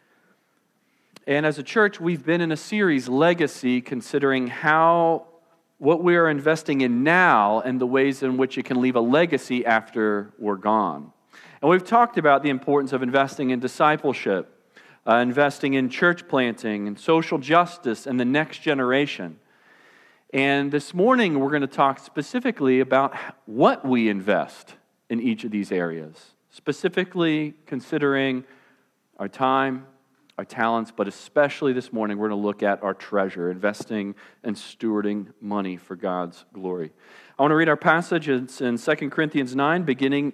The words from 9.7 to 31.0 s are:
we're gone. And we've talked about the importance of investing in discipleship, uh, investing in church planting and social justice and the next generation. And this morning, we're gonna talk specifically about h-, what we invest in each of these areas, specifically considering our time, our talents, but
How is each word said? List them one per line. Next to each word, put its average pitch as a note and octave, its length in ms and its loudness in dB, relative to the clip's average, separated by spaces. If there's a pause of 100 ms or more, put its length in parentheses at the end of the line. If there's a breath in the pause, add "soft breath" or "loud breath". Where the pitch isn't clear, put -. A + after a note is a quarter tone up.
we're G#2 200 -4
gone. F#2+ 540 -2 (500 loud breath)
And C#3+ 80 2
we've F3+ 140 4
talked A#3 340 2
about D3 240 4
the D3 80 -2
importance C#3 440 0
of B2+ 100 -2
investing C3+ 460 0
in B2+ 100 0
discipleship, B2+ 920 -2 (560 soft breath)
uh, A2+ 100 4
investing C#3 580 0
in C3 160 0
church F3 400 0
planting A2+ 580 -2
and G2+ 100 -8
social D#3+ 400 0
justice D3 720 0
and B2+ 100 -2
the B2+ 60 0
next D3 360 -2
generation. C3 800 -2 (920 soft breath)
And C#3 380 0
this D3 220 -4
morning, G3 440 2
we're C3+ 120 0
gonna C#3+ 180 0
talk C3+ 320 0
specifically D3 800 -2
about C3 340 2
h-, - 200 -14 (120)
what D3 400 2
we B2 220 2
invest F#2+ 680 -2 (340)
in A#2 100 -4
each A2+ 240 -4
of A2+ 80 -8
these G2+ 180 -4
areas, E2 600 -6 (180)
specifically E3+ 1080 -2 (100)
considering C3+ 800 -2 (720 soft breath)
our G2 100 -10
time, C3 580 -2 (520)
our G2 80 -10
talents, A2+ 500 -2
but G2+ 140 -2